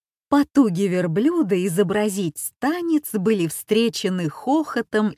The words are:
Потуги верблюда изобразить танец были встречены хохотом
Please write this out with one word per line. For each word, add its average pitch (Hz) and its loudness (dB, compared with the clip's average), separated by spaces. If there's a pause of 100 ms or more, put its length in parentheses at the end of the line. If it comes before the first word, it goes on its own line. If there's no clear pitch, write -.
(280)
Потуги 220 2
верблюда 185 0
изобразить 196 -2
танец 330 -2
были 196 2
встречены 185 -2
хохотом 226 -2